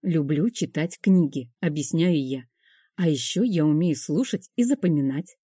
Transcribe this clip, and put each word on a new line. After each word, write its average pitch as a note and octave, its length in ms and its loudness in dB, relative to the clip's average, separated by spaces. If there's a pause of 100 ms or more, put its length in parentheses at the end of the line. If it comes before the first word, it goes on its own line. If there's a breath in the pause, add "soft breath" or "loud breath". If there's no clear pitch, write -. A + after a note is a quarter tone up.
"Люблю D#3+ 480 0
читать E3+ 500 -6
книги", C#3+ 600 2
объясняю D#3+ 640 0
я. C3 180 -6 (520 soft breath)
"А F3 140 2
еще D3+ 340 -2
я F3+ 220 2
умею D#3 300 2
слушать - 600 -4
и A#3+ 80 2
запоминать". D#3+ 720 0 (120)